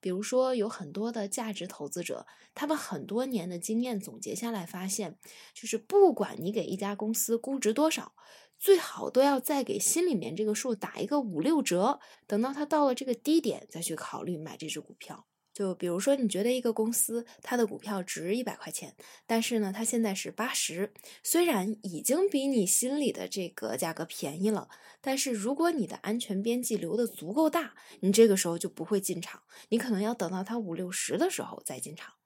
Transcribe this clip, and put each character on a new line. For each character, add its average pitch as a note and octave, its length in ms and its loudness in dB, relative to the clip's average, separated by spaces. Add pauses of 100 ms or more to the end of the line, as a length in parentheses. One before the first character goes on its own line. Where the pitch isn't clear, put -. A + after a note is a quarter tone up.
比 F#3+ 80 -4
如 F#3 120 -2
说 B3+ 340 2
有 G#3+ 140 0
很 D3+ 220 -10
多 G#3+ 200 -4
的 A3+ 160 -4
价 A3 240 -6
值 F#3 160 -8
投 D3 220 -10
资 F3 140 -6
者， - 220 -8 (280)
他 - 120 -4
们 D4+ 120 2
很 E3+ 280 -6
多 A3 200 -2
年 G#3+ 220 -4
的 F3 120 -8
经 A3 220 -2
验 B3 180 -2
总 E3 200 -12
结 F#3+ 140 -8
下 A3+ 180 -6
来 F#3+ 140 -6
发 F#3 220 -8
现， F#3+ 300 -6 (360)
就 - 140 -14
是 A3+ 100 -2
不 G4 360 8
管 - 260 -2
你 F3+ 120 -2
给 G#3+ 120 0
一 - 120 -2
家 G3+ 200 -4
公 G#3+ 180 -4
司 A3+ 240 0
估 C4+ 220 -4
值 A3 140 2
多 D4+ 180 4
少， - 220 -6 (440)
最 G4 200 8
好 - 320 -4
都 B3+ 120 6
要 C#4 180 6
再 C#4 240 0
给 G3+ 140 -2
心 E4+ 300 2
里 D4 80 2
面 D#3+ 200 -2
这 G#3+ 100 0
个 G#3+ 100 2
数 A#3+ 180 -2
打 - 240 -6
一 - 80 -2
个 D4 140 2
五 F#3 220 -2
六 D4+ 200 4
折， G#3 380 2 (260)
等 G#3 160 0
到 C4+ 120 0
它 D4 120 -2
到 D4 200 4
了 B3+ 100 4
这 C4 100 -8
个 B3+ 80 0
低 D4+ 280 2
点 - 280 -4
再 E3 120 -10
去 E3+ 140 -4
考 - 280 -8
虑 F3 140 -4
买 D3+ 200 -10
这 D#3+ 100 -8
只 D3 120 -6
股 - 180 -18
票。 - 300 -16 (260)
就 F#3+ 200 -2
比 F3+ 140 -4
如 F3 100 0
说 C#4 200 4
你 B3 100 2
觉 G3 160 0
得 A#3+ 80 2
一 B3+ 80 2
个 A#3+ 140 2
公 A3 180 0
司 A#3 340 0 (160)
它 - 140 -2
的 A#3+ 100 4
股 - 120 -6
票 G3 260 -4
值 F3 320 -2
一 B3 80 -4
百 - 140 -6
块 - 120 -12
钱， - 240 -10 (320)
但 A3+ 160 2
是 A#3 180 0
呢， G3 140 0
它 A3 120 -4
现 A3+ 180 0
在 G3+ 100 0
是 - 160 -6
八 B3 240 -4
十， F#3+ 380 -2 (320)
虽 F4 220 4
然 G#3+ 360 2
已 E3+ 200 -6
经 F#4 280 2
比 C4+ 180 2
你 A#3+ 180 4
心 C4 340 2
里 C4+ 100 2
的 - 160 -6
这 F#3 220 -6
个 A2 300 -6
价 E3 160 -2
格 E3 100 -6
便 E3 400 -6
宜 G#3+ 60 4
了， G3 180 -2 (320)
但 C4+ 180 -2
是 C4+ 140 0
如 A3+ 240 -2
果 E4+ 160 2
你 C#4 160 0
的 - 80 -10
安 A3 240 -4
全 G3 240 -2
边 A#3+ 180 0
际 A#3 140 -2
留 F3 220 -2
得 A#3+ 100 2
足 E3 240 -8
够 D#4 180 4
大， D#4+ 240 -2 (280)
你 F#3+ 100 4
这 A3+ 160 10
个 G3 80 6
时 F3+ 140 2
候 E3+ 80 0
就 F3+ 100 -4
不 - 160 -8
会 G3 160 0
进 F3+ 220 -4
场， - 220 -14 (260)
你 A3+ 80 2
可 A#3+ 120 -2
能 G3 120 2
要 A3 120 0
等 F#3 160 -4
到 F#3 140 -4
它 A3+ 160 -4
五 F3 160 -6
六 F3+ 160 -6
十 E3 260 -2
的 E4 120 4
时 - 120 -6
候 - 240 -12
再 C3 140 -8
进 D3 160 -10
场。 - 200 -18 (100)